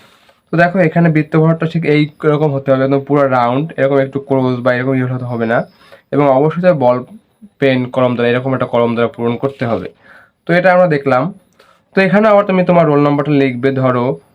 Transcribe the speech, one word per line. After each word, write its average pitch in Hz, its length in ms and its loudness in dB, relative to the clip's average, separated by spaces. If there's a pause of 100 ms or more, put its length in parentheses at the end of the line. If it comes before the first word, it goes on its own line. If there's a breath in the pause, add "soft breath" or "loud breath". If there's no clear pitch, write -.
(500 soft breath)
তো - 60 -4
দেখো 175 220 2
এখানে 170 300 2
বৃত্তঘরটা 160 580 0
ঠিক 165 180 -4
এই 151 260 0 (140)
রকম 151 280 0
হতে 135 200 -2
হবে, 131 120 0
একদম 139 160 0
পুরো 143 280 0
রাউন্ড, 127 480 0
এরকম 135 220 0
একটু 135 220 -4
ক্লোজ 127 400 -2
বা 123 140 0
এরকম 127 200 -2
ইয়ে 131 100 -2
হতে 127 200 -6
হবে 120 220 -6
না। 123 180 0 (460 soft breath)
এবং 143 180 0
অবশ্যই 156 340 0
তার 180 120 2
বল 127 300 0 (540)
পেন 127 280 0
কলম 127 280 -2
দ্বারা, 120 160 0
এরকম 127 240 -2
একটা 127 120 -4
কলম 117 280 0
দ্বারা 117 140 0
পূরণ 117 280 -4
করতে 131 300 -6
হবে। 101 220 -6 (580 soft breath)
তো 165 60 -2
এটা 180 200 2
আমরা 180 140 4
দেখলাম। 139 480 0 (600 soft breath)
তো 196 60 2
এখানে 196 280 4
আবার 202 160 4
তুমি 185 200 0
তোমার 170 220 2
রোল 147 160 2
নাম্বারটা 143 300 0
লিখবে, 135 400 0
ধরো 131 480 -2 (140)